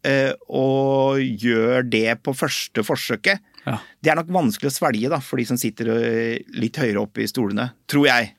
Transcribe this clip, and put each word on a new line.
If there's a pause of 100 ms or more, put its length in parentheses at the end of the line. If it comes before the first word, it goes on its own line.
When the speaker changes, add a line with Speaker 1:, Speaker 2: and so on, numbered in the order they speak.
Speaker 1:
eh, (140)
og
gjør
det
på
første
forsøket. (240)
Speaker 2:
Ja. (200)
Speaker 1:
Det
er
nok
vanskelig
å
svelge,
da,
for
de
som
sitter,
eh, (160)
litt
høyere
oppe
i
stolene, (180)
tror
jeg.